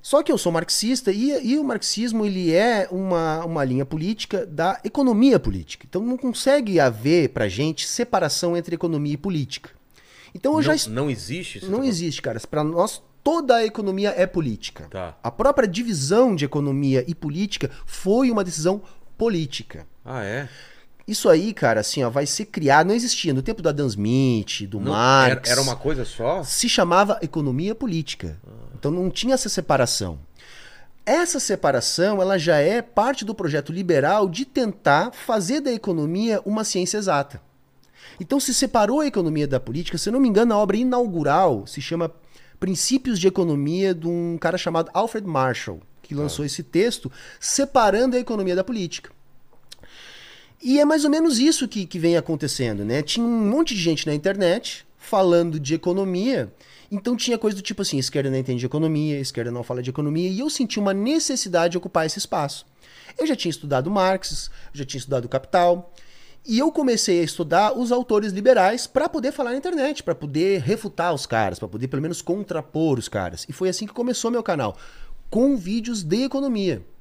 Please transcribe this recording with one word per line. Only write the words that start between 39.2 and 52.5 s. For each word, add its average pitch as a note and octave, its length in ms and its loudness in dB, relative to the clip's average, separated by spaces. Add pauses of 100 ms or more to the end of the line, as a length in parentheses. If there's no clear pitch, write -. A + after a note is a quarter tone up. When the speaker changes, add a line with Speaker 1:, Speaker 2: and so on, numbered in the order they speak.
Speaker 1:
da C3 120 0
política. D3 380 -6
Se G3+ 120 -4
eu A3 40 -2
não C4 60 2
me C4 100 6
engano, A3 240 4
a G#3 40 4
obra G#3 200 2
inaugural F3 880 2
se - 140 -10
chama E3 300 -4 (480)
Princípios G3+ 600 0
de F#3 80 4
Economia, F3+ 640 2
de E3 140 -4
um E3+ 320 -2
cara F3 180 -2
chamado E3 360 -2
Alfred G#3+ 340 -2
Marshall, B2+ 520 -2 (220)
que - 140 -10
Speaker 2:
Tá. C#3+ 60 -4
Speaker 1:
lançou D3 240 -4
esse D3+ 180 -8
texto G3 480 0 (280)
separando B3 760 2
a B3 40 2
economia G3 360 -2
da F#3 80 0
política. G#3 480 -6 (1500)
E C#4 160 4
é D4 60 6
mais D4+ 180 4
ou D4+ 60 4
menos D#4 300 4
isso C#4 280 2
que, G3 200 -6
que F#3 100 -10
vem E3+ 200 4
acontecendo, C3 680 -2